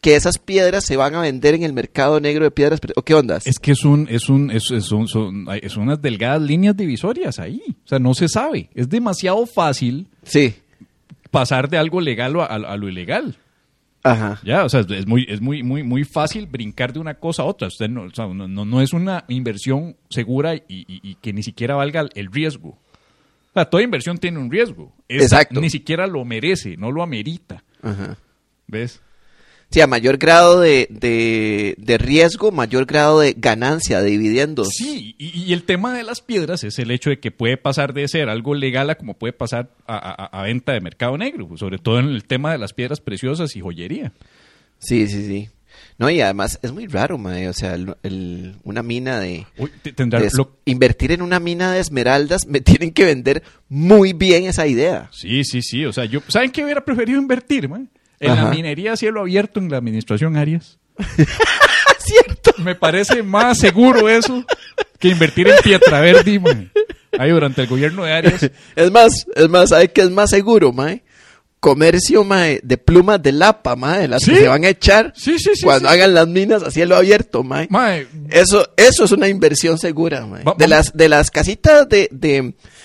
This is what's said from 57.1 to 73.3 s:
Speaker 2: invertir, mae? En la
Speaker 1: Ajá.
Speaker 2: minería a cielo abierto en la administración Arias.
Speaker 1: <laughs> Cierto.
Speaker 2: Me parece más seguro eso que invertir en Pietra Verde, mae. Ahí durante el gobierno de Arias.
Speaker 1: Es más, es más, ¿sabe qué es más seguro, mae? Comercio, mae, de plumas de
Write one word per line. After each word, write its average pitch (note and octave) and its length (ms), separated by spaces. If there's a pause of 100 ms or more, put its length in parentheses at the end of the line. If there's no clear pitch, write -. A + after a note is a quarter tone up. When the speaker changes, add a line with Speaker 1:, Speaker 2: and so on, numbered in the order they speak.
Speaker 2:
invertir, B3+ 520
mae? A#3 160 (340)
En C#3+ 160
la A2 60
Speaker 1:
Ajá. - 120
Speaker 2:
minería E3 380
a A3+ 40
cielo A3 240
abierto G3 380
en F#3+ 100
la C#3 100
administración A#2 580
Arias. D#3 420 (180)
Speaker 1:
<laughs> - 1000
Cierto. - 600
Speaker 2:
Me F3 160
parece G3 480
más G#3+ 360
seguro G#3+ 500
eso A#3 360 (540)
que F3+ 100
invertir F3 400
en C#5 140
Pietra F#3+ 380
Verde, F#3+ 380
mae. A#2+ 320 (480)
Ahí C3+ 120
durante C#3+ 320
el A#2+ 60
gobierno D#3 360
de D#3 80
Arias. D#3+ 380 (260)
Speaker 1:
Es E3+ 140
más, A3+ 440
es D#3+ 140
más, F3 220
¿sabe E3+ 220
qué G3+ 100
es F3+ 80
más G3+ 200
seguro, G3 420
mae? D3 300 (580)
Comercio, E3 640
mae, F3+ 400
de B2+ 120
plumas F3+ 460
de C#3+ 80